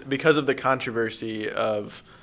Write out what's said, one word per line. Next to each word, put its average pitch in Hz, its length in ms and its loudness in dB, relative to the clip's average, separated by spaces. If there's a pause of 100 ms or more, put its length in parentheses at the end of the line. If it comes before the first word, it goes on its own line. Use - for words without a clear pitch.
because 147 280 4
of 143 100 2
the 135 80 4
controversy 113 920 -2
of, 107 540 -2 (200)